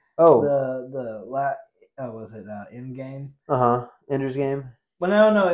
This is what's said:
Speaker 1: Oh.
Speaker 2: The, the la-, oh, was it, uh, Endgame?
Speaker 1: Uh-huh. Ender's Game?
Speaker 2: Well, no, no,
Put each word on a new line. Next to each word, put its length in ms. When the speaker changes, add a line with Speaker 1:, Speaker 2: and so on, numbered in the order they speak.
Speaker 1:
Oh. 240
Speaker 2:
The, 500
the 340
la-, 280
oh, 100
was 240
it, 160
uh, 140
Endgame? 560
Speaker 1:
Uh-huh. 380
Ender's 260
Game? 320
Speaker 2:
Well, 100
no, 220
no, 220